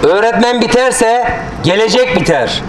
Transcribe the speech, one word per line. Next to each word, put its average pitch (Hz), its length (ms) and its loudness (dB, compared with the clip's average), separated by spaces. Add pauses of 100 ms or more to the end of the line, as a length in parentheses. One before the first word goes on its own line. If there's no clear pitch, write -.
Öğretmen 226 560 2
biterse 240 800 0 (240)
gelecek 220 520 2
biter. 139 520 0